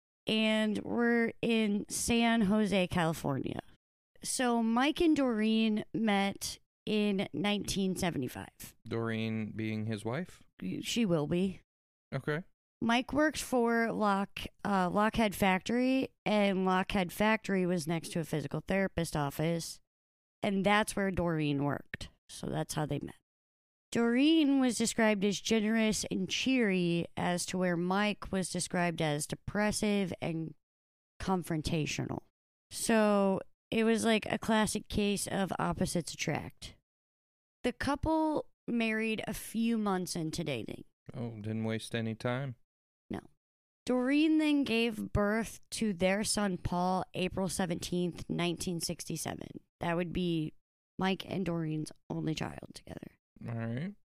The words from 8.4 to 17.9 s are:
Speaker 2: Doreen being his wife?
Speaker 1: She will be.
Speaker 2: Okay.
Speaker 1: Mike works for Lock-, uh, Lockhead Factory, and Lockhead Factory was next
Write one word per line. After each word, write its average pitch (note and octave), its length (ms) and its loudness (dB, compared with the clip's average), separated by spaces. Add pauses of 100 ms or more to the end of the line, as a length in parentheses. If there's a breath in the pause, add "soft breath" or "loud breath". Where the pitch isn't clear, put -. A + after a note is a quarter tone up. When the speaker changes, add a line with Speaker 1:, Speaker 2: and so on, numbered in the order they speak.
Speaker 2:
Doreen A2+ 680 -2
being A2 320 -4
his G#2 180 -4
wife? C#3 380 -6 (380)
Speaker 1:
She - 220 0
will E3 220 2
be. F3+ 360 -2 (520)
Speaker 2:
Okay. D3+ 300 -2 (360)
Speaker 1:
Mike A#3 320 0
works D4+ 300 0
for A#3 500 2
Lock-, G3 540 -2 (180)
uh, F#3+ 280 2
Lockhead G#3 420 2
Factory, B3 760 2 (140)
and G3+ 440 2
Lockhead F#3 440 2
Factory G#3 540 2
was E3+ 220 0
next E3+ 220 -2